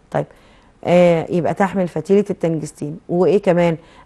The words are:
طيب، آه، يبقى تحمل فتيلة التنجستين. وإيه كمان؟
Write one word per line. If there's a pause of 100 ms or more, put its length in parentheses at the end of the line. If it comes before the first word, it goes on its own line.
(120)
طيب، (580)
آه،
يبقى
تحمل
فتيلة
التنجستين. (100)
وإيه
كمان؟ (280)